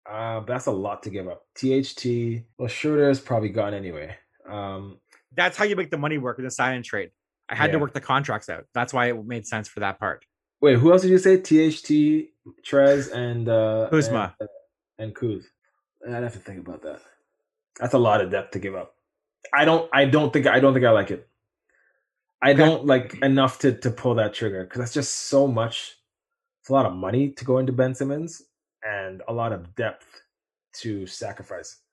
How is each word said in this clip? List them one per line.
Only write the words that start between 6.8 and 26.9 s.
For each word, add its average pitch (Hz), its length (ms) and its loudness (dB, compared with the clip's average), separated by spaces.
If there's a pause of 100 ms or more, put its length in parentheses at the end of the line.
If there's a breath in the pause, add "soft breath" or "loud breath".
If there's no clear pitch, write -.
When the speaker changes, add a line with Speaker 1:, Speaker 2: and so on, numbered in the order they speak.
Speaker 2:
trade. 98 260 -8 (380)
I - 60 -10
had 147 140 2
to 151 100 0
Speaker 1:
Yeah. 143 40 0
Speaker 2:
work 143 120 -6
the 135 60 -6
contracts 131 500 -4
out. 82 140 -12 (100)
That's 120 180 -2
why 123 160 2
it 113 180 -4
made 117 200 -10
sense 107 220 -8
for - 120 -10
that 98 180 -4
part. 90 280 -6 (340)
Speaker 1:
Wait, 139 180 6
who 156 140 8
else 185 100 6
did 185 80 4
you 185 80 8
say? 185 220 6
T 156 200 4
H 156 220 0
T, 151 480 0 (360)
Trez, 139 460 4
and, 120 360 -4
uh, 110 420 0
Speaker 2:
Kuzma. 123 500 0
Speaker 1:
and, 107 80 -12
uh, - 40 -20 (460)
and 110 160 -10
Kuz. 110 300 -6 (640)
I'd 120 180 -8
have 117 100 -8
to 101 60 -18
think 95 260 -18
about 82 160 -16
that. 76 180 -14 (800)
That's 120 160 -4
a 131 40 6
lot 110 220 4
of 90 100 -2
depth 95 220 -6
to - 60 -6
give 95 160 -10
up. 92 220 -14 (580)
I 147 100 6
don't, 165 280 2
I 139 140 6
don't 143 260 2
think, 139 160 4
I 120 100 6
don't 135 160 6
think 127 100 4
I 120 60 8
like 104 220 4
it. - 160 -12 (1160)
I 135 80 6
Speaker 2:
Okay. 139 80 6
Speaker 1:
don't 156 280 4
like 127 360 2
enough 135 380 2
to, 135 120 4
to 120 180 -4
pull 117 260 -2
that 107 180 0
trigger, 95 320 -6
'cause - 140 -14
that's 120 120 -8
just - 220 -4 (140)
so 139 180 4
much. 117 500 -4 (640)
It's - 100 -10
a - 20 -2
lot 135 140 4
of 92 60 -4